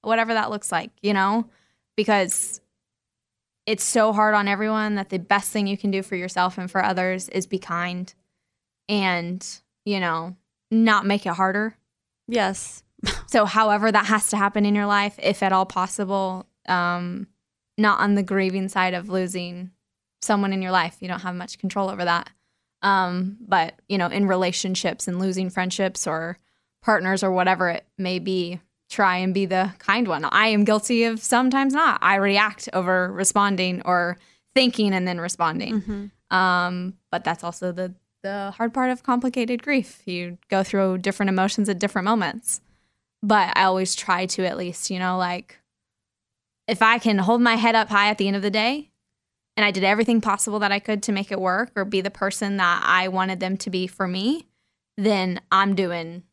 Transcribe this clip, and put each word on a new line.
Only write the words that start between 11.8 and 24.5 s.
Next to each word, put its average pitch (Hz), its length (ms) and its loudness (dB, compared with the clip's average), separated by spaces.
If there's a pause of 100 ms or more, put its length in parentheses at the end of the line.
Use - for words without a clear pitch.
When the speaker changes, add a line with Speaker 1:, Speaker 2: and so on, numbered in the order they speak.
Speaker 2:
Yes. 202 560 -2 (200)
<laughs> - 100 -4 (160)
Speaker 1:
So 214 160 4
however 208 480 2
that 208 140 4
has 208 240 2
to 208 80 -2
happen 202 260 2
in 208 100 2
your 208 120 2
life, 202 360 2
if 196 200 0
at 190 100 2
all 190 140 4
possible, 185 800 -4 (200)
um, 175 600 -2 (500)
not 208 240 4
on 202 140 2
the 202 80 2
grieving 190 460 -2
side 185 260 0
of 180 160 -6
losing 180 600 -6 (520)
someone 202 320 0
in 190 80 -2
your 185 100 -4
life. 170 280 0
You 185 80 -10
don't 175 120 -6
have 180 140 -8
much 180 240 -12
control 196 320 -2
over 190 140 -6
that. 170 260 0 (520)
Um, 185 540 0 (100)
but, 180 280 0 (140)
you 196 100 -2
know, 175 80 0
in 196 200 0
relationships 185 800 -2